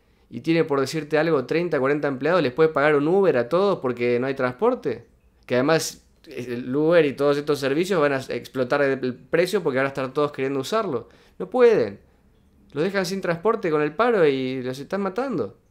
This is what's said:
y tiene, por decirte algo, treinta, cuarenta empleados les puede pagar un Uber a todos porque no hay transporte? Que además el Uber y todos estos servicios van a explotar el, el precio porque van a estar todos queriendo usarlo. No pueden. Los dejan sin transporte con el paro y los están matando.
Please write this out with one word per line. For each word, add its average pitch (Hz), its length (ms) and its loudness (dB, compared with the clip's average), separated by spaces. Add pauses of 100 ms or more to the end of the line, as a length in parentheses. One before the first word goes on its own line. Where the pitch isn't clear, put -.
(280)
y 120 120 -12
tiene, 160 240 2
por 139 160 0
decirte 151 380 -2
algo, 151 280 2
treinta, 160 320 0
cuarenta 143 300 0
empleados 147 340 0
les 127 100 0
puede 160 180 4
pagar 151 260 2
un 143 100 2
Uber 180 300 4
a 120 120 0
todos 185 300 2
porque 120 400 0
no 127 80 -2
hay 135 80 -4
transporte? 131 720 -2 (400)
Que 123 80 -2
además 147 500 0 (220)
el 123 480 -8
Uber 156 320 4
y 135 60 -2
todos 143 240 2
estos 147 240 -2
servicios 160 400 0
van 143 140 2
a 131 40 -2
explotar 127 640 -4
el, 135 220 0
el 127 100 -4
precio 180 480 -2
porque 139 140 -2
van 135 100 0
a 135 40 -6
estar 135 220 -6
todos 147 200 0
queriendo 135 260 -4
usarlo. 165 500 -4 (300)
No 185 100 -8
pueden. 196 520 4 (720)
Los 147 120 -2
dejan 190 220 -2
sin 190 160 -6
transporte 185 480 -2
con 151 100 2
el 151 140 -2
paro 220 320 2
y 131 360 0
los 127 160 -6
están 190 220 -6
matando. 190 560 -4 (140)